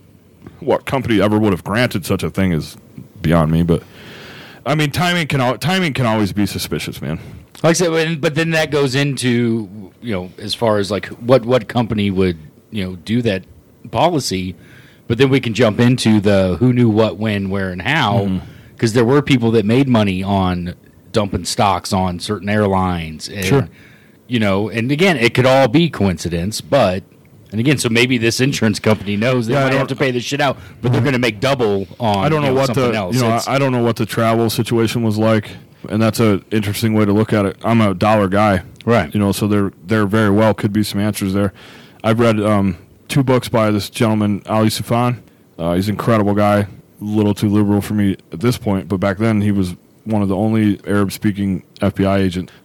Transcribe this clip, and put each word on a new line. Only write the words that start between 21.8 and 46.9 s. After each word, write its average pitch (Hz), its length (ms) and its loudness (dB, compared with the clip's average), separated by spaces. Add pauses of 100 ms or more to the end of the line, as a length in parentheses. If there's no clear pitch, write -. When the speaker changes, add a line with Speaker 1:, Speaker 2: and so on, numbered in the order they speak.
Speaker 2:
on 92 260 -2
certain 101 300 -6
airlines. 92 800 -2
And, 98 160 -8
Speaker 1:
Sure. 113 240 0 (580)
Speaker 2:
you 123 120 -2
know, 101 300 0
and 117 220 -4
again, 165 260 2
it 117 160 0
could 127 120 2
all 131 220 4
be 147 220 2
coincidence, 87 720 -4
but, 98 420 0 (480)
and 104 80 -6
again, 131 180 0
so 127 120 -2
maybe 123 280 2
this 113 220 0
insurance 123 400 0
company 104 380 0
knows 123 300 0
they 117 60 -2
Speaker 1:
Yeah, 139 60 2
I 139 60 0
Speaker 2:
might 131 80 0
have 139 80 0
Speaker 1:
don't 131 80 -2
Speaker 2:
to 135 80 -4
pay 135 140 0
this 123 120 -4
shit 139 160 -6
out, 139 180 0 (240)
but 123 120 0
they're 117 80 2
gonna 131 180 0
make 113 220 -2
double 117 440 0 (140)
on, 104 260 0
Speaker 1:
I 147 40 2
don't 151 120 0
Speaker 2:
you 143 60 0
Speaker 1:
know 135 60 2
Speaker 2:
know, 131 80 2
Speaker 1:
what 135 60 2
Speaker 2:
something 127 240 0
Speaker 1:
the, 110 60 -2
Speaker 2:
else. 95 180 -4
Speaker 1:
you 127 60 2
know, 117 140 2
Speaker 2:
It's 113 120 -2
Speaker 1:
I, 123 80 -2
I 139 40 2
don't 135 140 2
know 120 100 0
what 113 140 0
the 113 80 0
travel 113 440 2
situation 113 540 0
was 107 140 0
like, 110 320 2 (400)
and 107 120 0
that's 110 200 2
a 104 200 4 (100)
interesting 107 420 -2
way 107 100 4
to 101 80 2
look 107 220 2
at 104 120 2
it. 95 180 -4
I'm 113 180 2
a 101 120 2
dollar 104 360 2
guy, 98 340 2 (220)
Speaker 2:
Right. 117 280 2
Speaker 1:
You 107 60 0
know, 101 140 2
so 107 140 -2
there, 101 260 0 (120)
there 107 220 0
very 107 240 2
well 107 240 4
could 107 180 -2
be 104 100 0
some 101 180 -6
answers 101 320 -4
there. 101 180 -2 (520)
I've 113 180 0
read, 110 180 2
um, 101 380 0 (320)
two 143 140 0
books 127 260 0
by 110 220 2
this 104 180 -4
gentleman, 107 580 0
Ali 110 220 2
Soufan. 120 480 -2 (420)
Uh, 85 140 -2
he's 95 160 0
an 101 60 -2
incredible 104 380 0
guy, 104 280 2
a 101 60 -2 (340)